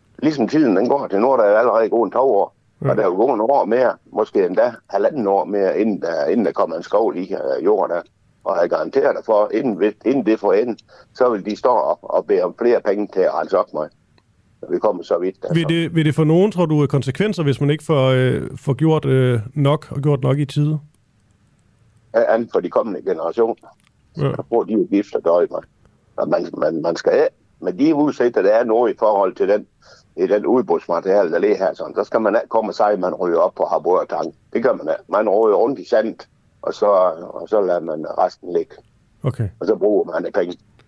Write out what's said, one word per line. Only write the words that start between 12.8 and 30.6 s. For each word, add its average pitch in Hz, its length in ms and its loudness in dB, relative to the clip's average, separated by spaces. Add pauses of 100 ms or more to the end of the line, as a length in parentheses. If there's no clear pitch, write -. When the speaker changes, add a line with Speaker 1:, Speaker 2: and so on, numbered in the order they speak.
Speaker 1:
penge 101 320 -2
til 98 60 -2
at 85 140 2
rense 85 240 -2
op - 160 -2
med. 78 80 -4 (800)
Når - 100 -16
vi 87 80 -2
kommer 90 240 -2
så 90 160 -2
vidt, 92 240 -4
altså. - 100 -4
Speaker 2:
Vil 160 160 0
det, 165 260 -2
vil 160 100 2
det 151 100 0
få 160 80 0
nogen, 175 280 2
tror 180 140 0
du, 151 220 2
konsekvenser, 160 560 -2
hvis 143 180 0
man 143 80 2
ikke 151 140 -2
får, 135 260 2
øh, 127 320 2 (140)
får - 180 -4
gjort, 156 320 2
øh, 131 340 2 (140)
nok 143 380 0
og 147 100 -6
gjort 143 200 0
nok 135 180 0
i 147 60 0
tide? 147 340 -2 (1400)
Speaker 1:
Ja, 113 180 2
andet 113 200 -2
for 98 60 2
de 87 100 -4
kommende 107 320 -2
generationer. 92 680 -2 (500)
Speaker 2:
Ja. - 40 -6 (140)
Speaker 1:
Så - 140 -10
får 117 140 0
de 107 160 0
udgifter, 101 400 0
der 85 120 0
er 87 100 4
i 80 100 2
mig. 80 100 -8 (560)
Og 80 120 -4
man, - 180 -2 (100)
man, 78 240 -2
man 82 140 -2
skal - 180 0
af, - 140 2 (320)
men 90 200 -6
de 151 160 2
udsigter, 139 460 0
der 95 80 4
er 110 140 4
noget 117 300 2
i - 60 -10
forhold 101 360 2
til 98 120 0
den, 101 180 0 (520)
i 92 100 0
den 104 180 2
udbudsmateriale, 92 840 0